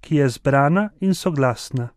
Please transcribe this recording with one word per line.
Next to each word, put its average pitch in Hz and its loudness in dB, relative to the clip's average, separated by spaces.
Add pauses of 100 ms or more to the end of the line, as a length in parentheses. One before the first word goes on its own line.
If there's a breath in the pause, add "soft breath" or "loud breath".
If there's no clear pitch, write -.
ki - -2
je 139 4
zbrana 143 2 (120)
in 190 0
soglasna 131 -4